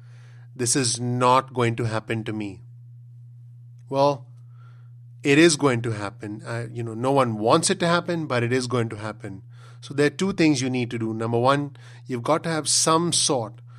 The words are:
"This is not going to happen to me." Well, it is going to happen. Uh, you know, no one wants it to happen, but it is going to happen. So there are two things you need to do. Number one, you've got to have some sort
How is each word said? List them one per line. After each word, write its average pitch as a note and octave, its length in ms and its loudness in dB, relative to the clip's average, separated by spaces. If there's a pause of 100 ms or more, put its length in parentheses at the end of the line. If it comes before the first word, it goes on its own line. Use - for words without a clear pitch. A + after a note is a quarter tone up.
(540)
"This B2 220 -2
is A#2+ 240 0
not B2 540 2
going A#2 220 0
to B2 80 -2
happen A2+ 400 -4
to A2 100 -6
me." G2+ 260 -8 (1300)
Well, C#3 380 2 (1000)
it C#3+ 140 6
is E3 160 8
going C3+ 280 2
to A#2+ 100 -4
happen. G#2 520 -8
Uh, A#2 280 -8
you A#2+ 100 -8
know, A2+ 120 -8
no B2+ 180 0
one A#2+ 260 2
wants C3+ 320 2
it F3 80 -2
to F3 80 0
happen, E3+ 400 0
but B2+ 160 -2
it A#2 100 -2
is B2+ 140 0
going A#2 220 -2
to A2+ 80 -8
happen. G#2+ 460 -12 (380)
So - 140 -16
there C#3+ 120 2
are C#3+ 40 2
two F#3 220 -4
things D#3 280 4
you C3 80 -2
need B2+ 220 -2
to A#2+ 80 -8
do. A2+ 160 -4
Number A2+ 240 -2
one, C#3 380 2 (300)
you've A#2+ 180 -6
got D#3 180 0
to E3+ 60 -6
have D#3 200 -4
some D#3+ 440 2
sort A#2+ 480 -2 (180)